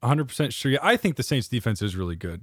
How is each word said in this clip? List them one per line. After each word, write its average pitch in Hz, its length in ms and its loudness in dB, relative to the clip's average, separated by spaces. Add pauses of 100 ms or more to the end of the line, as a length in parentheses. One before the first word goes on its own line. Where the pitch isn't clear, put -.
a 117 60 0
hundred 143 200 2
percent 139 240 -2
sure - 180 -2
yet. 143 140 2
I 220 120 6
think 175 200 0
the 127 80 0
Saints 131 240 0
defense 110 340 0
is 98 140 0
really 87 200 -4
good. 85 260 -8